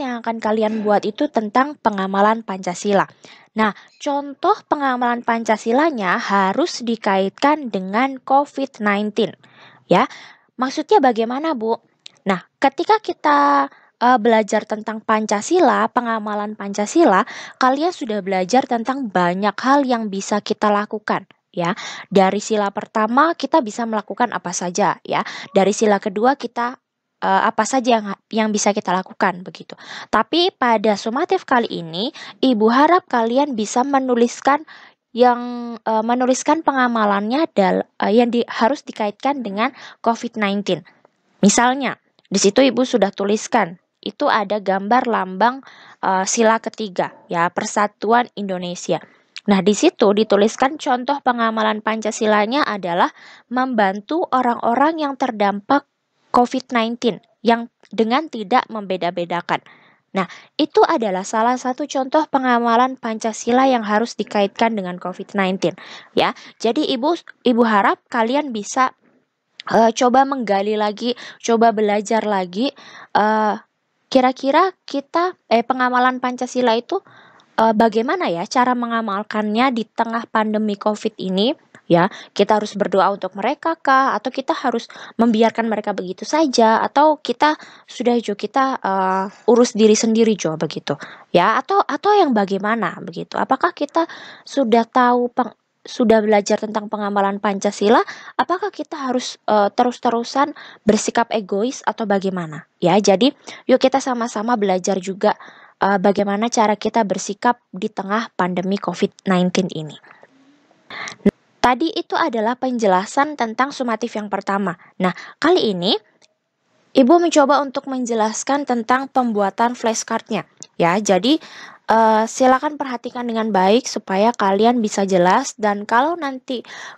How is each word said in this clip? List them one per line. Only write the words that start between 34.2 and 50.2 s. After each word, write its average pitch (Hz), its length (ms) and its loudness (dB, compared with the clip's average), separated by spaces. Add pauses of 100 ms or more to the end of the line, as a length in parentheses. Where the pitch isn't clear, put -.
yang, 240 260 0 (380)
eh, 220 240 -2
menuliskan 254 640 -2
pengamalannya 240 880 0
dal-, 190 320 2 (160)
eh, 202 160 0
yang 240 160 2
di-, 240 160 0
harus 240 320 0
dikaitkan 240 640 -6
dengan 208 240 -4 (320)
covid 233 320 -2
nineteen. 190 480 -2 (560)
Misalnya, 247 640 2 (240)
di 190 160 -2
situ 226 240 4
Ibu 254 160 2
sudah 202 320 0
tuliskan, 202 640 -2 (240)
itu 285 240 -6
ada 208 320 0
gambar 202 480 0
lambang, 208 560 -2 (400)
eh, 190 240 0
sila 226 320 2
ketiga, 196 560 -6 (160)
ya, 170 160 0
Persatuan 214 880 -2
Indonesia. 180 640 -6 (460)
Nah, 196 160 4
di 202 160 2
situ 294 400 2
dituliskan 220 640 2